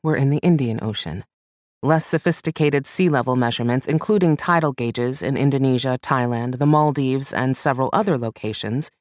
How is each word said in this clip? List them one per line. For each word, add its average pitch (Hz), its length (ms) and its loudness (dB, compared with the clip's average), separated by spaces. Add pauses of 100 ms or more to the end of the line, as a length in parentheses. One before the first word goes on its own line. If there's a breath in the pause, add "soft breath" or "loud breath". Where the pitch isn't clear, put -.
were 156 140 0
in 139 140 2
the 147 80 0
Indian 135 440 2
Ocean. 95 420 -6 (600)
Less 156 220 2
sophisticated 151 800 0
sea 185 220 0
level 127 280 2
measurements, 120 500 0
including 165 500 2
tidal 156 360 0
gauges 123 500 -4
in 127 140 -2
Indonesia, 131 640 2
Thailand, 123 560 -2
the 143 80 0
Maldives, 143 680 2
and 127 240 0
several 131 360 -2
other 202 240 0
locations 113 760 -6 (100)